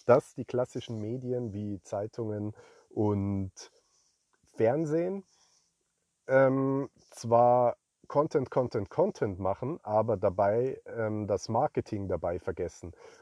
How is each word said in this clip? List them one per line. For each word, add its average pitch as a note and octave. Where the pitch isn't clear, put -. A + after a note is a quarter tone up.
dass -
die C3+
klassischen B2
Medien B2
wie G#2
Zeitungen G#2+
und G2+
Fernsehen, E3+
ähm, C3+
zwar A#2+
Content, D3
Content, A#2+
Content B2
machen, G2+
aber A2
dabei, G#2
ähm, G#2+
das G2
Marketing A2+
dabei F2+
vergessen. F2